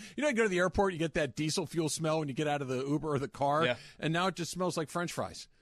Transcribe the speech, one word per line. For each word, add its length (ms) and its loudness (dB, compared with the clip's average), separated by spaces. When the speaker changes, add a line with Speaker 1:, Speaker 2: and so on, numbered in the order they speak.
Speaker 1:
you 60 -2
know, 60 4
you 60 2
go 100 4
to 40 4
the 100 2
airport, 340 2
you 60 -6
get 160 0
that 220 0
diesel 300 0
fuel 220 0
smell 320 0
when 80 -2
you 60 -4
get 140 0
out 140 0
of 60 -4
the 160 0
Uber 300 0
or 40 2
the 100 -2
car, 360 2
Speaker 2:
Yeah. 100 2
Speaker 1:
and 120 0
now 160 2
it 80 -2
just 140 -4
smells 260 -2
like 140 -4
French 220 -4
fries. 360 -6